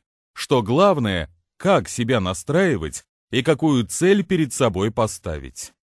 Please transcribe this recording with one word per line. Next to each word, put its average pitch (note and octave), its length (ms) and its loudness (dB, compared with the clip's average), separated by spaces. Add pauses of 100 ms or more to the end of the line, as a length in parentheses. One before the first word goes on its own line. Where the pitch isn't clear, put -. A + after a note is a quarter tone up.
(340)
что - 280 0
главное, A#2 760 0 (220)
как F3 320 0
себя A#2+ 300 0
настраивать F#2+ 840 -2 (280)
и B2+ 120 0
какую D3 420 2
цель F#3+ 380 2
перед D#3+ 300 -2
собой G#2+ 380 0
поставить. D#2 920 -6